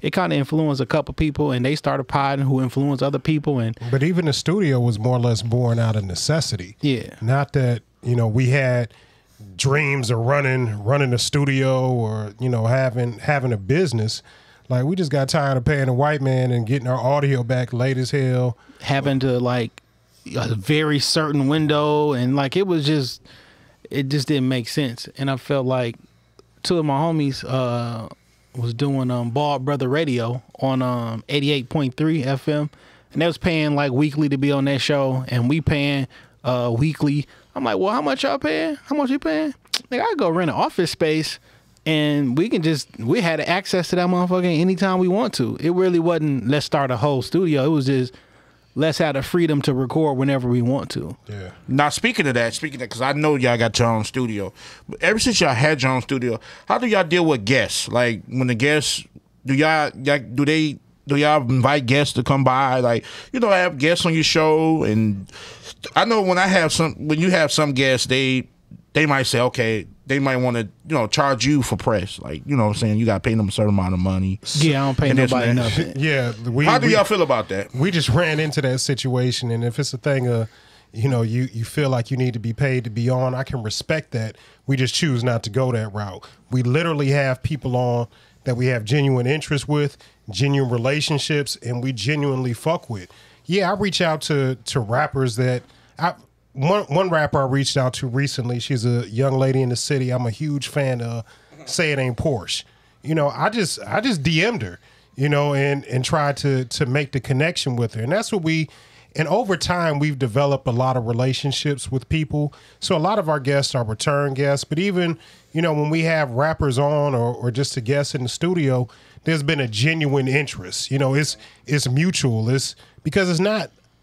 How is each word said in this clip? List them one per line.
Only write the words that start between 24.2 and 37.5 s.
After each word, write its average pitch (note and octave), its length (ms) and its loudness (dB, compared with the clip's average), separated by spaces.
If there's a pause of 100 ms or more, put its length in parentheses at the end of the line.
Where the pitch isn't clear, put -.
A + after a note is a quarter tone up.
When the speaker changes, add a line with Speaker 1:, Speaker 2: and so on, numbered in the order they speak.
Speaker 1:
didn't C3+ 200 2
make B2+ 220 -2
sense. B2+ 480 -4
And C#3 120 -2
I C3+ 60 0
felt C3+ 300 -2
like B2+ 300 -2 (680)
two - 160 0
of D#3+ 80 0
my C#3 120 0
homies, D3+ 460 -2
uh, A#2+ 640 -4 (480)
was A#2+ 200 -4
doing, C3+ 340 0
um, A#2+ 220 -2
Bald C#3+ 340 -2
Brother C3+ 240 -2
Radio B2 540 -2 (160)
on, C3 240 0
um, A#2 440 -4
eighty-eight C#3+ 420 0
point C#3 280 -2
three D#3 260 0
F C3+ 240 -2
M, D3+ 220 0 (420)
and D3 100 -2
they E3 40 2
was E3+ 140 -2
paying, D#3 360 0
like, C#3+ 160 2
weekly D3 380 2
to C#3 80 0
be C#3+ 140 2
on C#3 140 2
that C#3 140 0
show, C3 480 0
and B2 220 0
we D#3 100 2
paying, C#3+ 480 0 (360)
uh, B2 320 0
weekly. D3 500 0 (280)